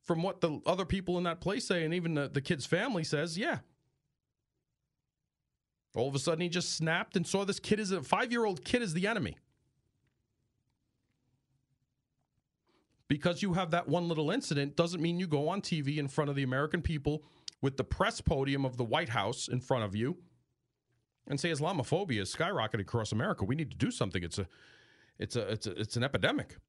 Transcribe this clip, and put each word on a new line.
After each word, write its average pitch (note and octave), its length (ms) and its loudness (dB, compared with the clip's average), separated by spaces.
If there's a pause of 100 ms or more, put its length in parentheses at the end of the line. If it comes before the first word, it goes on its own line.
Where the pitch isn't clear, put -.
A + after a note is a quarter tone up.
From E3 220 2
what F#3 180 -2
the D#3 240 0
other F#3 200 2
people F3+ 340 0
in F3+ 60 0
that E3+ 160 -2
place G#3 260 -2
say, F3 180 2
and D#3 80 0
even E3 220 0
the, C#3+ 140 0
the C#3 120 0
kid's C#3 260 -2
family G3 360 0
says, D#3 340 -2
yeah. B3+ 220 -2 (2250)
All B2+ 140 0
of C#3 60 -4
a C#3 40 2
sudden, E3 220 0
he F3 80 0
just E3+ 260 -2
snapped E3 420 0
and F3 100 2
saw G3 180 0
this F#3+ 160 -2
kid G#3+ 180 2
as G#3 120 -2
a F#3 120 -2
five-year-old A3+ 640 2
kid B3 160 2
as F#3 140 -2
the F#3 120 0
enemy. F3+ 300 0 (3750)
Because E3+ 340 2
you G3 100 2
have E3+ 200 2
that E3+ 160 2
one E3+ 200 2
little D#3 220 2
incident D3 440 0
doesn't E3+ 280 2
mean E3+ 180 0
you F#3+ 60 -2
go D3+ 240 2
on G3+ 100 -2
T D#3+ 220 -2
V D3 160 0
in C#3+ 100 0
front C#3+ 220 0
of C#3 60 -2
the C#3 60 0
American C#3+ 380 0
people D3+ 420 -2 (400)
with C3+ 160 0
the B2+ 60 2
press - 360 2
podium C#3 460 2
of B2 100 -4
the A#2+ 80 0
White C#3 240 0
House A#2 400 -2
in B2+ 120 0
front B2 240 2
of G2 120 -2
you B2+ 220 0 (1080)
and C#3 140 -2
say E3+ 100 0
Islamophobia D#3 680 0
is F#2 140 -4
skyrocketing D3+ 460 0
across A2 320 -2
America. C3 320 0
We G#2+ 100 0
need D#3 160 -4
to - 60 -14
do D#3 140 2
something. G2 320 -2
It's E2+ 160 -6
a, F#2 80 -2 (720)
it's - 180 -4
a, G#2 120 -2
it's A2 180 -4
a, G#2 40 -4 (100)
it's A2 160 -4
an A#2+ 80 2
epidemic. D3 540 0 (100)